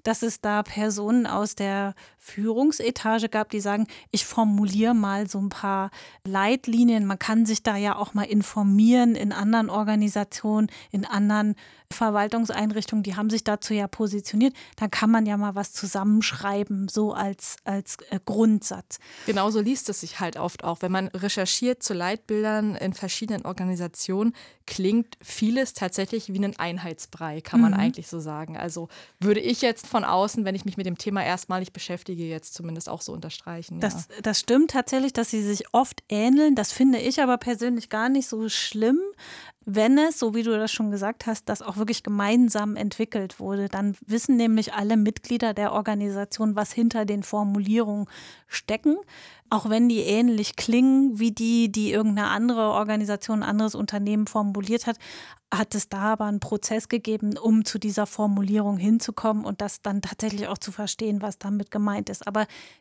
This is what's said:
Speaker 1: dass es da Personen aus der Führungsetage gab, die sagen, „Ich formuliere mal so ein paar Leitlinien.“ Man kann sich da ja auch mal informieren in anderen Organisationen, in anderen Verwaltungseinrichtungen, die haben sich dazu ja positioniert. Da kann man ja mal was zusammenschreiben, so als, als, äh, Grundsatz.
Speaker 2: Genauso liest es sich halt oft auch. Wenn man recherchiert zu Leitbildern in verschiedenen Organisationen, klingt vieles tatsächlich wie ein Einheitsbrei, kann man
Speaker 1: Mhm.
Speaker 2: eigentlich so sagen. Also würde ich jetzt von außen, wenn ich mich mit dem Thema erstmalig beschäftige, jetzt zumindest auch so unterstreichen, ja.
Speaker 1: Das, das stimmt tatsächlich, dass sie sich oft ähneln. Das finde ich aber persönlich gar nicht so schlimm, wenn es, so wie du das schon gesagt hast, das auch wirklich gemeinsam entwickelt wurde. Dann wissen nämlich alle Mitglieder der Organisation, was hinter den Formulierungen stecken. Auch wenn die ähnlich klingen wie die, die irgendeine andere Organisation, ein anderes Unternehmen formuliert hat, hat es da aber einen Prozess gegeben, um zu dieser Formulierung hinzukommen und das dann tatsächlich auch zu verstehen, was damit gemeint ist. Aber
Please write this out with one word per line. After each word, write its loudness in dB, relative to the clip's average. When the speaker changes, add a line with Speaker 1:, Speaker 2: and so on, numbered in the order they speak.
Speaker 1:
dass 0
es -4
da 0
Personen 0
aus -2
der -2
Führungsetage 0
gab, -2
die -4
sagen, 0
„Ich 0
formuliere 2
mal 0
so -6
ein -2
paar -2
Leitlinien.“ 4
Man 0
kann 4
sich 0
da 0
ja 0
auch -6
mal 0
informieren 4
in -2
anderen 2
Organisationen, 0
in -2
anderen 2
Verwaltungseinrichtungen, 0
die -4
haben 0
sich -2
dazu -2
ja 0
positioniert. 0
Da -2
kann 2
man 4
ja 0
mal 0
was -4
zusammenschreiben, 0
so 0
als, -4
als, -4
äh, -4
Grundsatz. 2
Speaker 2:
Genauso 2
liest -2
es -4
sich -10
halt -4
oft -6
auch. -4
Wenn -2
man -2
recherchiert -2
zu -2
Leitbildern -2
in -4
verschiedenen -6
Organisationen, -2
klingt 0
vieles -2
tatsächlich -4
wie 0
ein -4
Einheitsbrei, -8
kann 4
man 6
Speaker 1:
Mhm. 2
Speaker 2:
eigentlich 0
so -10
sagen. -10
Also -8
würde 4
ich 0
jetzt 0
von 0
außen, 0
wenn -2
ich -6
mich -6
mit -4
dem -4
Thema -4
erstmalig -4
beschäftige, -10
jetzt -10
zumindest -10
auch -8
so -10
unterstreichen, -12
ja. -6
Speaker 1:
Das, -4
das 0
stimmt 4
tatsächlich, 0
dass -2
sie -2
sich -4
oft 0
ähneln. 6
Das 0
finde 4
ich 0
aber 4
persönlich -2
gar 0
nicht 2
so -4
schlimm, 2
wenn 4
es, 4
so 0
wie 0
du 0
das 0
schon -2
gesagt -4
hast, -6
das -4
auch -8
wirklich -2
gemeinsam 2
entwickelt -4
wurde. -4
Dann -2
wissen 2
nämlich 2
alle 0
Mitglieder 0
der -2
Organisation, -2
was -2
hinter 2
den -2
Formulierungen 0
stecken. 0
Auch 0
wenn 6
die 2
ähnlich 2
klingen 4
wie 2
die, 2
die 0
irgendeine 2
andere 2
Organisation, 0
ein 0
anderes 2
Unternehmen -2
formuliert -2
hat, -2
hat -2
es -4
da 0
aber -4
einen -2
Prozess -4
gegeben, -2
um 4
zu -4
dieser -2
Formulierung 0
hinzukommen 2
und -6
das -6
dann -2
tatsächlich -4
auch -6
zu -10
verstehen, -4
was -6
damit -4
gemeint -2
ist. -10
Aber 0